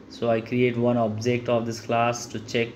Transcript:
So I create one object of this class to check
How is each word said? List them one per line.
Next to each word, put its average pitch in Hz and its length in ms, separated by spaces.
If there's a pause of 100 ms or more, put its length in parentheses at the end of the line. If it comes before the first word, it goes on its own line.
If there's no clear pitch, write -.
So - 220
I 113 100
create 123 360
one 120 200
object 117 520
of 117 160
this 113 160
class 117 460
to 110 140
check 117 360